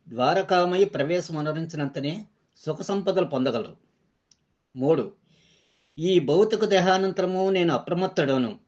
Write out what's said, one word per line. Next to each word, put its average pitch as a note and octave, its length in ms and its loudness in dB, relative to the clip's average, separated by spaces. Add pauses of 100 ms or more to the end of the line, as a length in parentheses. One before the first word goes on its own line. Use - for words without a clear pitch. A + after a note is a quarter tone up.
ద్వారకామై F3+ 760 2
ప్రవేశం E3+ 540 -4
అనురించినంతనే D3+ 880 -6 (380)
సుఖ D3+ 160 -6
సంపదలు G3 440 0
పొందగలరు. B2+ 520 -2 (1000)
మూడు, C3+ 400 0 (840)
ఈ F3 220 2
భౌతిక G3+ 440 2
దేహానంతరము F#3+ 840 2
నేను F3 240 2
అప్రమత్తుడను. C#3 920 0